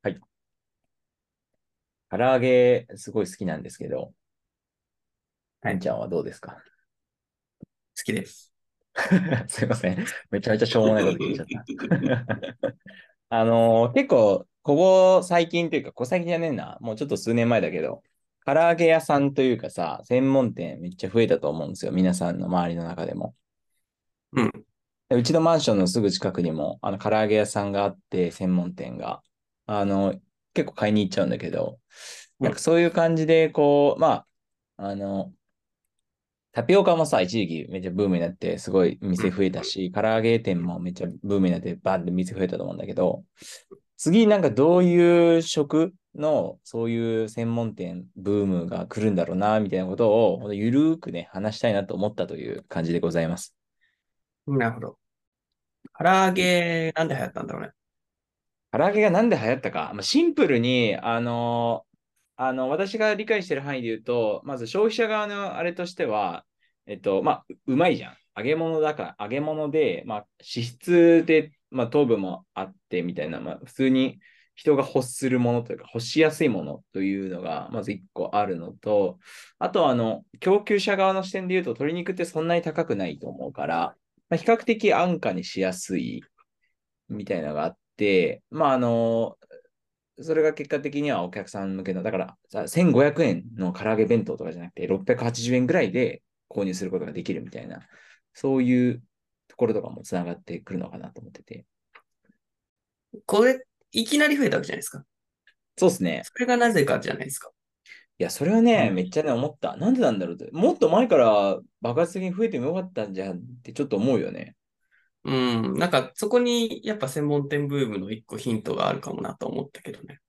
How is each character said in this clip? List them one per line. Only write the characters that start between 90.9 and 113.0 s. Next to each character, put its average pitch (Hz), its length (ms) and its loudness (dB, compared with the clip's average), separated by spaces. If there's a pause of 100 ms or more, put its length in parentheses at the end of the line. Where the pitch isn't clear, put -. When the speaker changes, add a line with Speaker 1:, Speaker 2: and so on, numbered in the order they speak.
Speaker 1:
に 147 100 -2
は 92 120 -2
お 90 80 -8
客 95 180 -10
さ 98 160 -8
ん 95 100 -6
向 95 80 -8
け 95 100 -4
の、 90 80 -4
だ 90 100 -4
か 95 60 -2
ら - 200 -6 (120)
さ、 - 180 -6
千 170 240 4
五 123 120 6
百 147 200 2
円 92 200 0 (120)
の 92 180 -4
唐 - 160 -10
揚 110 60 2
げ 107 100 4
弁 107 180 2
当 - 140 -6
と - 60 -10
か 82 100 -8
じ 87 60 -12
ゃ - 20 -14
な 87 80 -14
く - 60 -20
て、 - 120 -6
六 98 180 0
百 120 180 0
八 117 200 -4
十 123 100 0
円 127 120 2
ぐ 123 80 0
ら 175 80 2
い 101 100 0
で 123 300 -2 (280)
購 101 140 -4
入 92 100 -2
す 95 120 -6
る 92 60 -6
こ 92 80 -2
と - 60 -6
が - 60 -10
で 87 120 -10
き 92 100 -6
る 60 100 -8
み - 60 -16
た - 100 -14
い - 80 -14
な、 - 140 -16 (520)
そ 135 240 -2
う 127 60 2
い 123 280 4
う 120 100 -8 (460)
と - 100 -20
こ 120 80 2
ろ 110 80 0
と 98 80 -2
か - 80 -12
も - 140 -16
つ - 100 -10
な 87 100 -4
が 87 100 -6
っ - 60 -12
て - 200 -12
く - 140 -14
る 90 60 -6
の - 120 -10
か - 80 -16
な - 100 -14
と - 120 -20
思 - 80 -20
っ - 20 -20
て - 100 -20
て。 - 240 -20 (1600)
Speaker 2:
こ 208 180 4
れ、 262 220 2 (260)
い 226 140 -2
き 285 140 0
な 302 80 4
り 294 100 2
増 277 60 2
え 226 60 2
た - 80 0
わ - 40 -2
け - 60 -10
じ - 60 -8
ゃ - 0 -
な - 20 -6
い - 20 -10
で - 60 -10
す - 60 -10
か。 - 140 -16 (720)
Speaker 1:
そ 185 100 4
う - 20 8
っ - 20 2
す - 120 -4
ね。 80 200 -2
Speaker 2:
そ - 140 -18
れ 247 80 -2
が 247 120 2
な 233 140 4
ぜ 156 140 2
か - 140 0
じ - 100 -8
ゃ - 60 -4
な - 60 -10
い - 20 -8
で - 80 -10
す - 80 -10
か。 - 100 -18 (720)
Speaker 1:
い 90 40 0
や、 87 60 -4
そ - 160 -4
れ 180 60 2
は 226 100 6
ね、 214 280 6
Speaker 2:
う - 20 0
ん。 92 40 -2
Speaker 1:
め 90 80 0
っ 92 60 -6
ち 147 100 -2
ゃ 156 40 0
ね、 151 80 -2
思 - 160 -2
っ - 100 -10
た。 - 200 -6
な 170 120 -2
ん 262 60 4
で 254 60 0
な 143 100 4
ん 101 80 -2
だ 90 80 -4
ろ 85 60 -8
う - 20 -10
っ - 20 -20
て。 - 140 -14
も 214 220 2
っ - 40 -6
と - 120 4
前 220 180 4
か 175 100 6
ら 104 420 6 (220)
爆 120 200 -2
発 170 120 0
的 185 100 -6
に 180 100 -6
増 202 100 -2
え 220 60 0
て 151 100 -4
も 123 80 -4
よ 165 60 -2
か 185 80 -4
っ 185 120 -12
た 110 120 -4